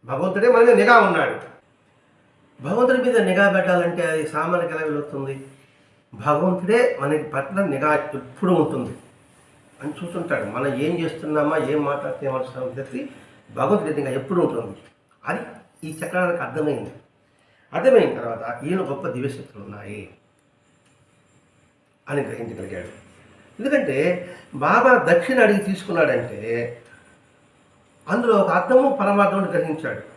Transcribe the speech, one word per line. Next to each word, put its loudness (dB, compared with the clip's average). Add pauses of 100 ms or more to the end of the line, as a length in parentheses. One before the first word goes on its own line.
భగవంతుడే 0
మన 6
మీద 8
నిఘా 8
ఉన్నాడు. 2 (1200)
భగవంతుడి 2
మీద 4
నిఘా 4
పెట్టాలంటే 2
అది -2
సామాన్యులకు -2
ఎలా -6
వెలుగుతుంది? -6 (680)
భగవంతుడే 2
మనకి 0
పట్ల -4
నిఘా 0
ఎప్పుడూ -2
ఉంటుంది 0 (840)
అని -8
చూస్తుంటాడు. -6
మనం -4
ఏం -2
చేస్తున్నామా, -2
ఏం 0
మాట్లాడుతున్నామా -6
చెప్పి -10 (440)
భగవంతుడి 0
నిఘా -4
ఎప్పుడూ -2
ఉంటుంది. -4 (480)
అది -6 (440)
ఈ -10
చక్రానికి -4
అర్థమైంది. -4 (800)
అర్థమైన 4
తర్వాత -8
ఈయన -2
గొప్ప -6
దివ్యశక్తులు -8
ఉన్నాయి -16 (1900)
అని -2
గ్రహించగలిగాడు. -10 (760)
ఎందుకంటే 0 (580)
బాబా 4
దక్షిణ 4
అడిగి 4
తీసుకున్నాడంటే -2 (1300)
అందులో 2
ఒక 4
అర్థము 4
పరమార్థము 2
గ్రహించాడు. -4 (140)